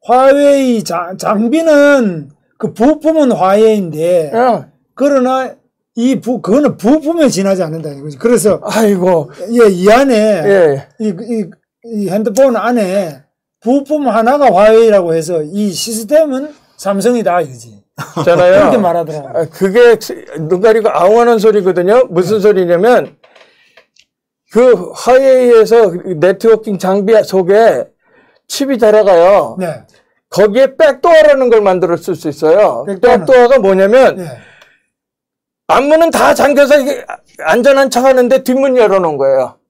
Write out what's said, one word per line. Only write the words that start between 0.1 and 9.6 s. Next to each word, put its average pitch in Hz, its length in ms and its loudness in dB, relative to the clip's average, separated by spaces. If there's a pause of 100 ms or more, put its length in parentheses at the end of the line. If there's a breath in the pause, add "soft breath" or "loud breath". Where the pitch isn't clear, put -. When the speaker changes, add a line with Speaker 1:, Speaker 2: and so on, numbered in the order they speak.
Speaker 1:
자-, 175 340 -8
장비는 254 1120 0 (280)
그 - 140 -8
부품은 294 600 0
화웨이인데 180 1000 0
Speaker 2:
예. 226 300 -2 (300)
Speaker 1:
그러나 262 600 -2 (400)
이 233 260 -2
부-, 233 200 -8
그거는 240 360 -2
부품에 302 520 0
지나지 190 340 -2
않는다 156 280 -8
이거지. 139 280 -16
그래서 208 440 0
Speaker 2:
아이고. 185 680 -2 (200)
Speaker 1:
예, 233 200 4